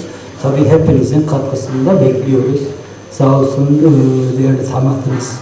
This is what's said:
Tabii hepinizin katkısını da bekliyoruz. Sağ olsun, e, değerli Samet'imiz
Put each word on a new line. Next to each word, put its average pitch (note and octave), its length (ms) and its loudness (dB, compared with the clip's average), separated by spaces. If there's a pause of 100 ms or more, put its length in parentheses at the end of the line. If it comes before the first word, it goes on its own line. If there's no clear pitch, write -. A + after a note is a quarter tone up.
(420)
Tabii C#3 240 2
hepinizin D#3 640 2
katkısını C3 580 -4
da C#3+ 160 4
bekliyoruz. B2+ 580 0 (520)
Sağ C3+ 280 2
olsun, C3+ 260 0
e, C3 800 2
değerli C3 220 0
Samet'imiz C3 680 -2 (100)